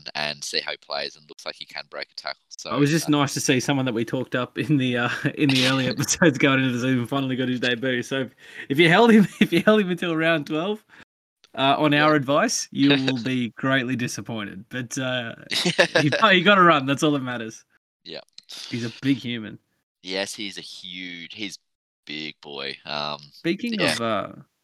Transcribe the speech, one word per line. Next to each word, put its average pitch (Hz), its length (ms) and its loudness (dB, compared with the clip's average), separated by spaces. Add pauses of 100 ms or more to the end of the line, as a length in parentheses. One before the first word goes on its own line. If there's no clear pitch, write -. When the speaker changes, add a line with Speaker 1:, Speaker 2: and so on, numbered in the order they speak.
(160)
Speaker 1:
and 73 280 -6
see - 160 -6
how 73 120 -6
he 73 60 -10
plays, 73 380 -10
and 76 140 -20
looks - 160 -20
like 78 100 -12
he 78 100 -20
can - 240 -14
break 73 220 -12
a - 40 -20
tackle. - 260 -12 (160)
So, - 180 -8
Speaker 2:
It 131 40 0
was 143 100 4
just 160 180 0
Speaker 1:
uh, 151 40 2
Speaker 2:
nice 143 240 2
to 143 40 -6
see 131 200 2
someone 135 260 -2
that 127 80 -2
we 113 120 -2
talked 127 300 -6
up 123 220 -6
in 143 200 0
the, 127 200 -2
uh, 120 120 -2 (140)
<laughs> - 120 -4
in 147 140 2
the 131 180 2
early 131 200 0
Speaker 1:
<laughs> - 20 0
Speaker 2:
episodes 139 480 2
going 135 220 4
into 131 140 0
the 120 80 -4
season 127 240 0
finally 135 300 -4
got 127 120 -2
his 127 120 -2
debut. 123 440 -2
So 131 260 -6 (400)
if 139 100 2
you 170 100 8
held 220 220 8
him, 214 220 8
<laughs> - 60 -6
if - 140 4
you 165 120 4
held 214 160 6
him 180 100 -2
until 170 240 -2
round 160 320 0
twelve, 175 360 -4 (720)
uh, 139 220 2
on 147 160 2
our 151 180 4
Speaker 1:
Yeah. 151 60 4
Speaker 2:
advice, 147 540 0
you 139 180 2
Speaker 1:
<laughs> 139 160 2
Speaker 2:
will 127 180 -2
be 123 280 -2
greatly 131 440 -2
disappointed. 107 720 -8
But, 127 280 -10
uh, 127 460 -6
Speaker 1:
<laughs> - 80 -20
Speaker 2:
he, 165 600 2 (200)
he 185 100 6
got 196 160 6
a 185 40 8
run. 156 240 6
That's 139 180 0
all 151 80 4
that 143 100 0
matters. 120 420 -8 (400)
Speaker 1:
Yeah. 82 180 -16 (480)
Speaker 2:
He's 120 160 -6
a 113 60 -8 (100)
big 135 160 2
human. 117 420 -10 (420)
Speaker 1:
Yes, 92 320 -6
he's 95 240 -12
a 85 40 -12
huge, 90 720 -14
he's 104 260 -10 (460)
big 76 360 -12
boy. 69 440 -12
Um, 73 320 -8 (160)
Speaker 2:
Speaking 196 400 -6
Speaker 1:
yeah. 175 180 -2
Speaker 2:
of, 120 100 -6
uh, 113 260 -4 (360)